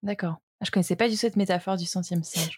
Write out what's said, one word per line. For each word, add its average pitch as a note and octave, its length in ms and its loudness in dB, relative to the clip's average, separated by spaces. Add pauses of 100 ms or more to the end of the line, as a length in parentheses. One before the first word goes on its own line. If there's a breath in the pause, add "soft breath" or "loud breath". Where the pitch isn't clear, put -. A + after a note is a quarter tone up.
D'accord. F#3+ 340 -4 (220)
Ah, - 40 -8
je - 60 -4
connaissais F3+ 260 2
pas A#3 120 4
du A3 80 0
tout G#3 40 -2
cette A#3 180 2
métaphore F#3+ 380 2
du E3+ 120 -4
centième F3 360 -2
singe. E3 340 -4